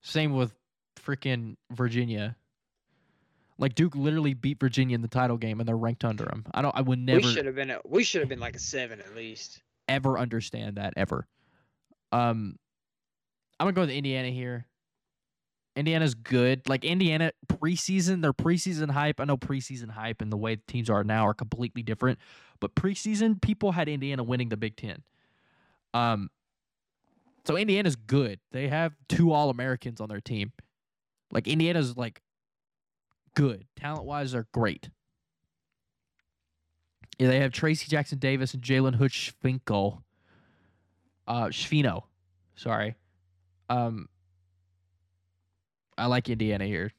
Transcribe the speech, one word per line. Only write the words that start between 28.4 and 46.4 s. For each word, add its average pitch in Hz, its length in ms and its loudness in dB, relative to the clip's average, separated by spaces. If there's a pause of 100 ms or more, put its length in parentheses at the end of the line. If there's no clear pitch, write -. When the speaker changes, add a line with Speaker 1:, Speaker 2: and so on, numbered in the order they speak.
Speaker 1:
They 135 160 -4
have 156 260 0 (160)
two 165 220 6
All-Americans 127 680 0
on 107 100 -8
their 104 120 -8
team. 110 320 -4 (760)
Like, - 160 -2
Indiana's, 156 500 2
like, 120 240 -8 (1120)
good. 117 300 2 (100)
Talent-wise, 143 580 -6
they're 117 200 -4
great. 110 360 -2 (2250)
Yeah, 127 80 4
they 131 120 4
have 135 120 2
Tracy 156 360 0
Jackson 147 320 -2
Davis 135 340 0
and 127 100 -8
Jalen 131 320 4
Hood 131 160 4
Schfinkel. 107 920 -2 (1200)
Uh, 117 200 0
Schifino. 135 560 0 (520)
Sorry. 110 400 -4 (720)
Um, 117 380 -2 (1900)
I 117 80 -2
like 123 240 2
Indiana 107 360 0